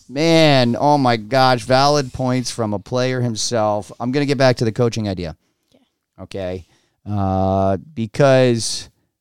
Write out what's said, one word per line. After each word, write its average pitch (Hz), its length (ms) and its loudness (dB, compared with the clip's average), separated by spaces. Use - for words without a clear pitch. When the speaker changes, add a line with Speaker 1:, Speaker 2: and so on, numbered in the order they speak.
Speaker 1:
Man, 143 680 2
oh 147 200 2
my 123 180 2
gosh, 123 480 2
valid 135 480 2
points 127 400 -4
from 110 220 -4
a 101 60 -4
player 127 420 -4
himself. 107 760 -2
I'm 120 140 -6
gonna 147 140 0
get 135 120 0
back 131 200 4
to 123 80 0
the 110 80 0
coaching 117 340 -2
idea. 87 300 -8
Speaker 2:
Yeah. - 80 -20
Speaker 1:
Okay? 92 420 -8
Uh, 95 680 0
because 123 1120 0